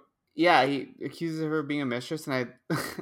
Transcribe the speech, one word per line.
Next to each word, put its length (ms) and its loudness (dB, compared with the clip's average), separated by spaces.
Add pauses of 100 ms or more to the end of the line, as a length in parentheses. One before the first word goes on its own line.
(360)
yeah, 300 6
he 240 -2 (140)
accuses 380 -6
her 180 0
of 80 -6
being 140 -2
a 40 -2
mistress, 420 -4
and 260 -2 (160)
I, 80 0 (240)